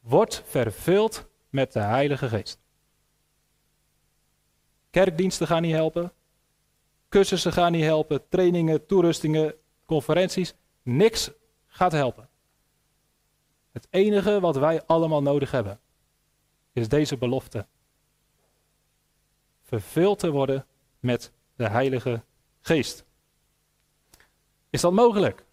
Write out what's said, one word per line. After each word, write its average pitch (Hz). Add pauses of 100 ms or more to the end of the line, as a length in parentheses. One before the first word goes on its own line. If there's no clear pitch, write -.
Word 147
vervuld 170 (200)
met 135
de 113
Heilige 131
Geest. 107 (2250)
Kerkdiensten 185
gaan 165
niet 165
helpen. 160 (960)
Cursussen 190
gaan 175
niet 165
helpen. 156
Trainingen, 175
toerustingen, 156 (320)
conferenties. 175 (280)
Niks 175 (360)
gaat 180
helpen. 139 (1400)
Het -
enige 202
wat 165
wij 156
allemaal 160
nodig 139
hebben, 101 (920)
is 117
deze 143
belofte. 123 (2000)
Vervuld 175
te 170
worden 135 (340)
met 123 (280)
de 113
Heilige 123 (380)
Geest. - (1700)
Is -
dat 175
mogelijk? 202